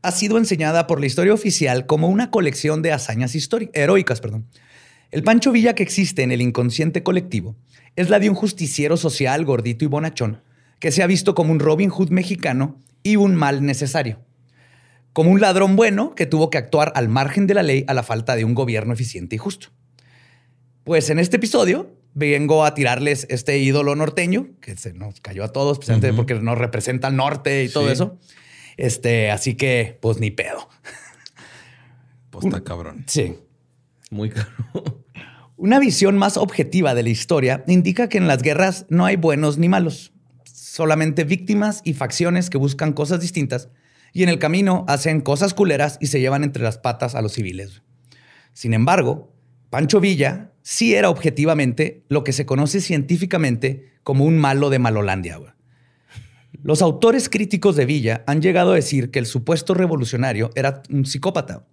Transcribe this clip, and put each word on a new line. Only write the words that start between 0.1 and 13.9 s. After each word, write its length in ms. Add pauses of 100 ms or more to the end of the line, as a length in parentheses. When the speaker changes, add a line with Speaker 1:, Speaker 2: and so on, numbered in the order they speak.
Speaker 1:
sido 240
enseñada 500
por 140
la 60
historia 260
oficial 540
como 220
una 220
colección 520
de 100
hazañas 420
históri-, 380
heroicas, 480
perdón. 260 (640)
El 120
Pancho 300
Villa 220
que 80
existe 400
en 100
el 100
inconsciente 600
colectivo 540 (400)
es 140
la 100
de 80
un 80
justiciero 600
social 480
gordito 400
y 20
bonachón 540 (380)
que 120
se 100
ha 40
visto 280
como 160
un 100
Robin 280
Hood 220
mexicano 680 (240)
y 140
un 200
mal 280
necesario. 560 (920)